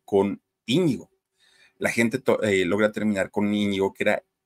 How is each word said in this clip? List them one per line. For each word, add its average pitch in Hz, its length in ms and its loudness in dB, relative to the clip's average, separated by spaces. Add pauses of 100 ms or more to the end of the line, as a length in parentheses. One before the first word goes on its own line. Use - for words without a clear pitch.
con 98 360 0 (240)
Íñigo. 131 460 0 (680)
La - 120 -2
gente 117 300 0
to-, - 220 0
eh, 98 220 2
logra 104 300 0
terminar 104 380 -2
con 104 220 -2
Íñigo, 101 400 0
que - 100 -8
era 104 200 -2 (220)